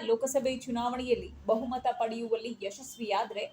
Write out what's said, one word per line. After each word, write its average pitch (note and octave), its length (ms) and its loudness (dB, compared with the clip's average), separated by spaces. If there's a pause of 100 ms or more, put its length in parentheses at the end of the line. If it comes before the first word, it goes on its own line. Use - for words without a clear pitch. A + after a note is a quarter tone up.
ಲೋಕಸಭೆ B3+ 540 2
ಚುನಾವಣೆಯಲ್ಲಿ B3 720 0 (180)
ಬಹುಮತ A#3+ 460 0
ಪಡೆಯುವಲ್ಲಿ A3+ 720 0
ಯಶಸ್ವಿಯಾದ್ರೆ, G#3+ 920 -2